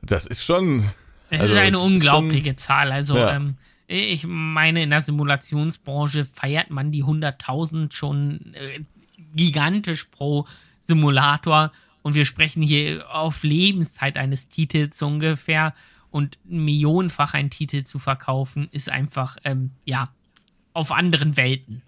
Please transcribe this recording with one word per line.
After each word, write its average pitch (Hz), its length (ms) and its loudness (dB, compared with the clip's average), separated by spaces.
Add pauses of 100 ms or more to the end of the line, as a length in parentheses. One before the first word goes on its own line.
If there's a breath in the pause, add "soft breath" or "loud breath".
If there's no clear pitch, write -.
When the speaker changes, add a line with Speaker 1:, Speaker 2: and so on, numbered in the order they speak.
Speaker 1:
das - 260 -2
ist - 160 -6
schon, 170 400 2 (460 soft breath)
Speaker 2:
Es 156 120 0
Speaker 1:
also 208 120 4
Speaker 2:
ist 208 60 6
eine 196 180 4
Speaker 1:
es 180 60 0
ist 190 80 4
Speaker 2:
unglaubliche 156 580 4
Speaker 1:
schon 131 80 -6
Speaker 2:
Zahl. 139 340 2
Also, 139 260 0
Speaker 1:
Ja. 117 180 4
Speaker 2:
ähm, 139 200 -4 (320 soft breath)
ich 180 400 -2
meine, 160 560 2
in 151 80 -2
der 151 100 4
Simulationsbranche 147 1200 -2
feiert 143 440 -6
man 143 220 -4
die 147 120 -2
hunderttausend 151 920 -4
schon, 143 600 -4
äh, 139 260 -14 (560)
gigantisch 160 720 0
pro 143 400 -2 (400 loud breath)
Simulator. 151 880 4 (300 soft breath)
Und 147 140 -2
wir 147 100 4
sprechen 156 360 0
hier 151 520 0
auf 160 300 -4
Lebenszeit 160 760 0
eines 135 320 -4
Titels 151 500 -2
so 151 80 -2
ungefähr. 156 680 -2 (380 soft breath)
Und 147 320 -4
millionenfach 156 880 0
einen 143 160 -2
Titel 143 340 -6
zu - 140 -12
verkaufen, 135 720 -4
ist - 180 -10
einfach, 131 560 -4
ähm, 131 260 -2 (140)
ja, 131 240 -2 (640)
auf 160 180 -4
anderen 151 460 2
Welten. 127 500 -2